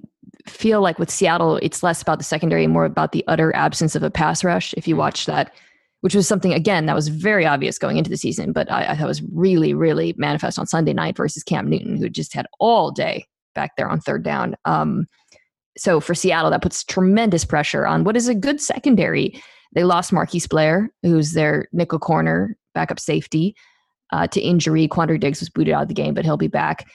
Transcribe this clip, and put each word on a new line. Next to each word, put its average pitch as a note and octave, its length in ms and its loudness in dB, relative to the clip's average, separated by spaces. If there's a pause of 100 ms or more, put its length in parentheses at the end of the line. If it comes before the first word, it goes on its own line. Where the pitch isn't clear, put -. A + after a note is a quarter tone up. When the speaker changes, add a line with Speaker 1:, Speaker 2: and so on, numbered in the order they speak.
(480)
Speaker 1:
feel G#3+ 340 2
like F3 180 2
with E3+ 100 -2
Seattle, E3 480 2
it's - 260 -4
less E3+ 180 0
about D#3 160 0
the D#3 80 -10
secondary D#3+ 400 0
and D#3+ 80 4
more E3 120 4
about D#3 260 0
the E3 160 -2
utter D#3+ 280 2
absence D3+ 400 0
of D3 80 -2
a D3+ 80 0
pass D#3+ 320 0
rush. E3+ 300 0
If - 140 -6
you D#3+ 80 2
Speaker 2:
Mm-hmm. D#3+ 40 0
Speaker 1:
watch D3+ 260 -2
that, D3 280 -2 (480)
which F#3 140 0
was G3 120 4
something, F#3 260 2
again, D#3+ 320 2
that D3+ 100 2
was D3+ 140 0
very F3 360 0
obvious C#3+ 320 0
going C#3+ 200 -2
into D#3+ 120 0
the - 80 -4
season, - 360 -4
but - 180 -2
I, - 160 -2
I D3 100 -4
thought D3+ 100 -2
was D3+ 140 -4 (120)
really, D#3+ 400 2
really D#3+ 440 0
manifest D3 400 -2
on - 80 -6
Sunday D#3+ 280 0
night D#3+ 220 -2
versus - 280 -4
Cam C#3+ 260 -2
Newton, - 280 -4
who - 120 -4
just - 240 -8
had B2+ 120 -6 (140)
all G3+ 320 2
day E3 340 -4 (300)
back C#3+ 200 -6
there - 140 -4
on E3 100 -2
third C#3+ 240 -4
down. C#3 320 -4 (100)
Um, D#3 420 0 (680)
so F3 220 2
for E3+ 160 -2
Seattle, D#3+ 360 0
that - 100 0
puts - 220 -4
tremendous F#3+ 600 2
pressure D3 420 0
on D#3+ 180 2
what G#3+ 120 2
is A#3+ 120 2
a B3 80 2
good C#4 260 -2
secondary. - 800 0 (320)
They E3+ 100 2
lost F3+ 300 2
Marquise E3 340 0
Blair, D#3+ 420 2 (140)
who's D#3+ 300 2
their D3+ 400 0
nickel E3+ 260 -2
corner, E3 580 0 (160)
backup D#3+ 260 -4
safety, D#3+ 560 -2 (560)
uh, - 160 -2
to - 140 -2
injury. D#3+ 460 2
Quandre E3 320 0
Diggs C#3+ 220 -2
was E3 80 -10
booted D#3 240 0
out D3 100 0
of - 40 -4
the - 60 -6
game, D3 200 -2
but E3 120 -2
he'll D3+ 120 0
be D#3 100 0
back. D3+ 480 -4